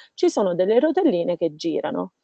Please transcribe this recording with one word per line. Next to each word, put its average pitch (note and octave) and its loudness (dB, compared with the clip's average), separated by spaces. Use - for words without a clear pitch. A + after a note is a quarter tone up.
ci F4 0
sono F#3 0
delle A3+ 2
rotelline B3+ 2
che D#3 -2
girano. E3 -6